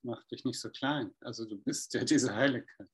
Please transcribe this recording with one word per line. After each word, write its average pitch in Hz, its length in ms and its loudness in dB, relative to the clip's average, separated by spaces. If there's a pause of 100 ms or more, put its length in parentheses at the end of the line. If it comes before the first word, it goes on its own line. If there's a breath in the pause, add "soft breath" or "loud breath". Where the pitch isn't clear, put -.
Mach 120 220 -6
dich - 200 -10
nicht 123 160 0
so - 100 -8
klein. 135 500 -2
Also 117 240 -8
du 107 140 -8
bist - 360 -4
ja 123 100 2
diese 123 300 4
Heiligkeit. 123 600 0